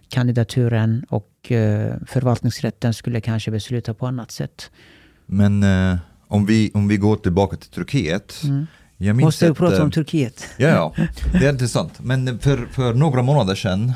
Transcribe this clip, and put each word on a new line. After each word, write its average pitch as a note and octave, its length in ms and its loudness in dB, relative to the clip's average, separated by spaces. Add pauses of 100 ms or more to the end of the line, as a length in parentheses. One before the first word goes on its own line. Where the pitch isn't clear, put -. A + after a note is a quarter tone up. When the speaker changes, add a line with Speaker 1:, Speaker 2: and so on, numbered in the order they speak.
Speaker 1:
kandidaturen A#2 1000 0
och, - 420 -8
eh, G#2+ 420 0 (120)
förvaltningsrätten A#2+ 880 -2
skulle A#2+ 280 -6
kanske A2 300 -4
besluta A#2 420 -6
på B2+ 140 -8
annat B2 240 -8
sätt. - 400 -12 (540)
Speaker 2:
Men, G2+ 380 2
eh, F#2 340 2 (300)
om G#2 180 2
vi, G#2+ 280 2
om G2+ 140 2
vi G#2 100 2
går G#2 180 2
tillbaka F#2+ 420 0
till - 120 -20
Turkiet. F2+ 760 -4
Speaker 1:
Mm. C#3+ 240 -2 (300)
Speaker 2:
Jag G#2 180 0
minns C3 100 4
Speaker 1:
Måste D#3+ 200 2
vi E3 60 6
Speaker 2:
att, C#3 60 -2
Speaker 1:
prata E3 240 2
om - 60 2
Speaker 2:
eh, F2+ 40 0
Speaker 1:
Turkiet? D3 540 -4 (120)
Speaker 2:
Ja, C3 100 2
ja, F#2+ 260 2 (460)
det B2+ 60 4
är C#3+ 40 4
intressant. B2 540 -2
Men B2+ 360 -2
för, C#3 180 2 (140)
för B2 220 -2
några B2+ 280 2
månader B2 340 2
sedan, G#2 400 -2